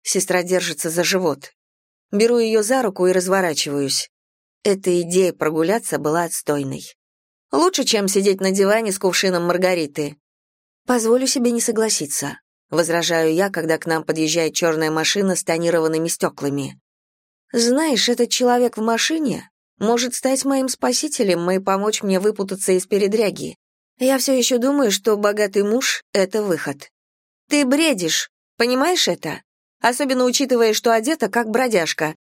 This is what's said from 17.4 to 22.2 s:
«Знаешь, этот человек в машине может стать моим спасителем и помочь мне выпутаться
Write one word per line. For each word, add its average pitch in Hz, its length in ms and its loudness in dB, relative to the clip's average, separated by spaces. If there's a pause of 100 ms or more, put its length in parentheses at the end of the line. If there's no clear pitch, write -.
«Знаешь, 247 560 0
этот 233 200 0
человек 247 480 0
в 214 40 -4
машине 226 680 -2 (300)
может 240 360 0
стать 262 280 -2
моим 269 240 0
спасителем 240 840 0
и 190 100 2
помочь 196 440 -2
мне 190 160 2
выпутаться 196 540 -2